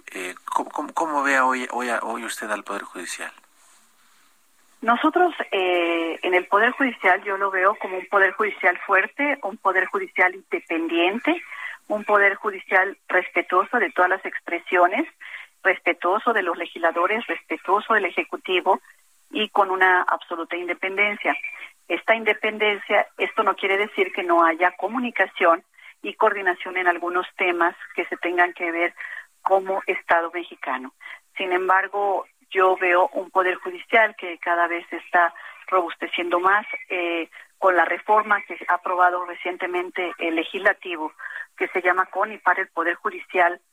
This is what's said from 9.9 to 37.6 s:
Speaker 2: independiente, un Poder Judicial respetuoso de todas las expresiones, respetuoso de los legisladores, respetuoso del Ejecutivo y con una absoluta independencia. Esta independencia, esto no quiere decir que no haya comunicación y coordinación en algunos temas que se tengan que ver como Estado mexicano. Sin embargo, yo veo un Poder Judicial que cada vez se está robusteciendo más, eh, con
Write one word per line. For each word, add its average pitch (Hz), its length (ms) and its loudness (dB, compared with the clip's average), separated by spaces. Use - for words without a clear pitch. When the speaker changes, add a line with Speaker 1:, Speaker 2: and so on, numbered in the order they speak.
Speaker 2:
independiente, 320 1080 -2
un 208 160 -4
Poder 202 300 4
Judicial 190 600 0
respetuoso - 680 0
de 185 140 0
todas 180 180 2
las 190 160 -2
expresiones, 180 800 0
respetuoso 185 680 0
de 208 120 0
los 170 140 -2
legisladores, 170 680 -2
respetuoso - 680 -2
del 208 120 2
Ejecutivo 185 760 0
y 214 180 -4
con 196 200 2
una 185 320 4
absoluta 165 540 -4
independencia. 190 800 -2
Esta 180 280 0
independencia, 214 880 0
esto 196 260 -2
no 190 120 2
quiere 190 220 0
decir 196 340 -2
que 196 120 -6
no 170 200 4
haya 165 280 2
comunicación 190 920 0
y 202 140 -10
coordinación 190 600 0
en 180 100 0
algunos 175 480 0
temas 175 400 0
que 180 100 -2
se - 120 -8
tengan 175 360 0
que 170 180 -6
ver 170 240 -2
como 190 460 0
Estado 170 440 0
mexicano. 135 600 -10
Sin 190 140 -4
embargo, 190 760 0
yo 185 260 4
veo 180 360 4
un 185 160 -6
Poder 185 260 0
Judicial 214 600 0
que 175 240 -10
cada 175 280 0
vez 170 220 -6
se 170 80 -8
está 170 360 2
robusteciendo 175 720 -2
más, 196 260 2
eh, 170 400 -4
con 185 180 4